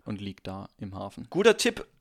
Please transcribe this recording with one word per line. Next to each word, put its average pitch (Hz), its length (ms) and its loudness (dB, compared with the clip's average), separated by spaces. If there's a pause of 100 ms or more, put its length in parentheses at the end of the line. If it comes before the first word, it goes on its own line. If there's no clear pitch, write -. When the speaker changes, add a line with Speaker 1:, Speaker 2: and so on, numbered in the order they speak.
Speaker 1:
und 101 160 -8
liegt 98 240 -12
da 95 320 -10
im 98 160 -12
Hafen. 98 380 -10
Speaker 2:
Guter 214 260 6
Tipp. - 300 0 (140)